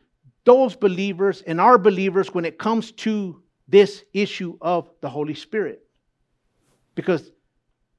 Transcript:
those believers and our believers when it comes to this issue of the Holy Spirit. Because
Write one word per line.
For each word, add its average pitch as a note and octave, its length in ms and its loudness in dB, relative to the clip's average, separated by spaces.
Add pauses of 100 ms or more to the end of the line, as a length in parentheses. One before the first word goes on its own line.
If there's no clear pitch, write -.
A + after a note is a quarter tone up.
(440)
those B3 300 4
believers F#3+ 680 -2
and E3 180 -4
our A#3 180 6
believers F#3+ 560 0
when F3 100 -4
it E3 140 -8
comes A3+ 340 -4
to G#3 500 -6 (260)
this F#3+ 340 4 (100)
issue F#3+ 480 -6
of E3+ 300 -4 (100)
the C#3+ 100 -10
Holy D3 240 -6
Spirit. E3 500 -8 (1120)
Because E3 340 -4 (680)